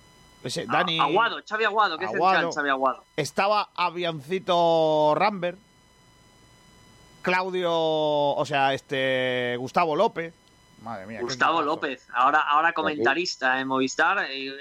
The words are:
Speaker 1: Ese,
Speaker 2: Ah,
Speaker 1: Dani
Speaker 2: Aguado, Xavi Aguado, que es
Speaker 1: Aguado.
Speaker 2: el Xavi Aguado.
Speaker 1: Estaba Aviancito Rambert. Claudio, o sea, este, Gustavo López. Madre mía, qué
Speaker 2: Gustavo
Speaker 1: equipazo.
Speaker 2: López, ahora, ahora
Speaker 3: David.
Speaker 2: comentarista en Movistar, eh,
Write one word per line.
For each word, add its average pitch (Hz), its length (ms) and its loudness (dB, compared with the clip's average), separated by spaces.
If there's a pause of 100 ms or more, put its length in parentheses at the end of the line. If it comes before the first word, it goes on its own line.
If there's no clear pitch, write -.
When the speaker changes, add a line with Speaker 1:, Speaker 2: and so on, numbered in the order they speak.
(420)
Speaker 1:
Ese, 120 260 -6
Speaker 2:
Ah, 151 100 0
Speaker 1:
Dani 170 200 0
Speaker 2:
Aguado, 165 500 2
Xavi 214 160 -2
Aguado, 202 320 2
que - 100 -6
es 110 80 -6
Speaker 1:
Aguado. 170 340 2
Speaker 2:
el 147 60 -6
Xavi 143 140 -2
Aguado. 131 360 0 (120)
Speaker 1:
Estaba 196 600 0
Aviancito 165 1400 2
Rambert. 180 440 0 (1600)
Claudio, 185 500 -2
o 151 720 0
sea, 135 300 2
este, 127 840 -2
Gustavo 151 380 -2
López. 165 380 -2 (480)
Madre 107 240 -12
mía, 110 120 -12
qué 117 60 -6
Speaker 2:
Gustavo 135 360 0
Speaker 1:
equipazo. 151 140 -2
Speaker 2:
López, 147 380 -8
ahora, 139 280 4
ahora 151 280 2
Speaker 3:
David. 165 60 0
Speaker 2:
comentarista 147 840 0
en 131 100 -4
Movistar, 156 600 0
eh, 135 320 -8